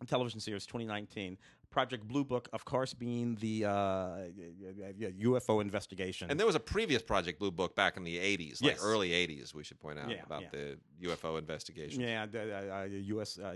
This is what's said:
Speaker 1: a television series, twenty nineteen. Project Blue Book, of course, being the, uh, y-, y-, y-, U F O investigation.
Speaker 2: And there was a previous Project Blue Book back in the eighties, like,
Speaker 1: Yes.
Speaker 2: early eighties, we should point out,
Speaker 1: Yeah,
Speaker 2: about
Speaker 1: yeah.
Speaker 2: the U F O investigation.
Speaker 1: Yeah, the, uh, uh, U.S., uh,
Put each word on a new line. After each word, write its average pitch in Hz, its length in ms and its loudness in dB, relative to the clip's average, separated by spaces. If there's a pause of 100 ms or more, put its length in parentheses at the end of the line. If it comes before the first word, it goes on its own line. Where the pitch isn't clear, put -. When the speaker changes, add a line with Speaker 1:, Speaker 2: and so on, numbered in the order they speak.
Speaker 1:
a 127 40 -8
television 123 340 0
series, 101 260 -6
twenty 117 200 -6
nineteen. 104 520 -6 (320)
Project 123 380 0
Blue 139 160 2
Book, 127 300 -2
of 110 100 -6
course, 127 300 0
being 120 480 -2
the, 110 240 2
uh, 101 40 4
y-, 95 600 2 (480)
y-, 98 180 -10
y-, 101 200 -4
U 120 180 6
F 117 140 0
O 107 100 8
investigation. 95 720 -2
Speaker 2:
And 151 80 2
there 220 80 6
was 160 80 6
a 151 60 4
previous 185 400 2
Project 90 380 2
Blue 98 120 2
Book 85 240 0
back 95 220 6
in 90 80 -8
the 85 120 -2
eighties, 87 440 0
like, 131 140 8
Speaker 1:
Yes. - 60 -8
Speaker 2:
early 101 300 4
eighties, 82 420 0
we 73 120 -10
should 67 120 -14
point 76 220 -10
out, 71 100 -6
Speaker 1:
Yeah, 92 160 -6
Speaker 2:
about 78 180 -6
Speaker 1:
yeah. 82 100 -12
Speaker 2:
the 71 240 -6 (240)
U 87 100 -2
F 82 140 -4
O 80 100 0
investigation. 80 640 -6
Speaker 1:
Yeah, 113 260 -2
the, 107 140 -8 (320)
uh, 95 60 -6
uh, 98 80 -4
U.S., 101 520 -4
uh, 92 180 -6